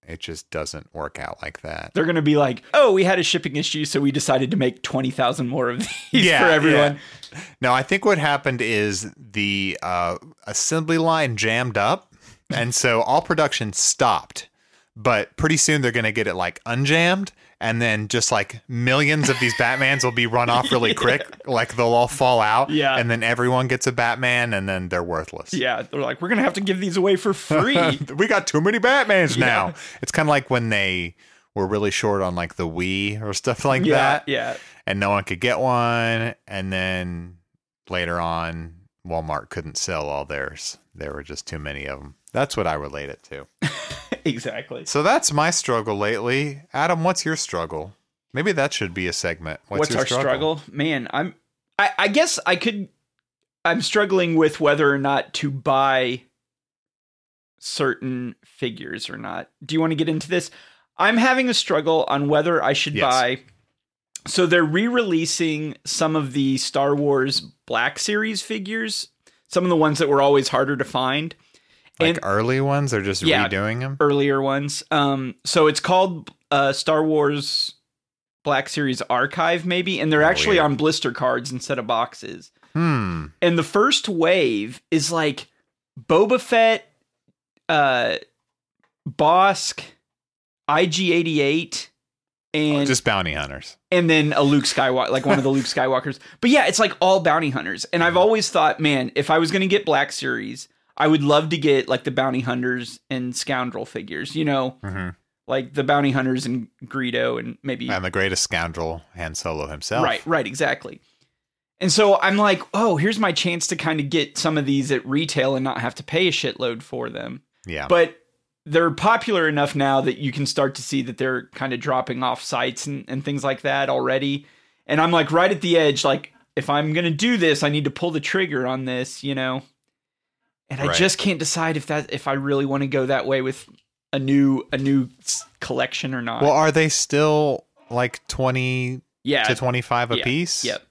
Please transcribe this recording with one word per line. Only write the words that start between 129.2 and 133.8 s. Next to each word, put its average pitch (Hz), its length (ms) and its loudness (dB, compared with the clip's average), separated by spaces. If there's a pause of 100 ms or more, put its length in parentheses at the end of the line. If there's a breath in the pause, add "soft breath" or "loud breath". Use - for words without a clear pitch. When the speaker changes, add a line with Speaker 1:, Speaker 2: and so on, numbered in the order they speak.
Speaker 2:
you 139 120 -4
know? 131 260 -4 (1080)
And 131 120 -8
I 143 60 -2
Speaker 1:
Right. 165 100 0
Speaker 2:
just 180 200 2
can't 185 220 -2
decide 160 380 -2
if 139 80 -8
that, 151 260 -6
if - 160 -6
I 139 60 0
really 139 320 -2
wanna 139 220 -2
go 135 180 -2
that 131 200 0
way 135 160 0
with 131 280 -8 (420)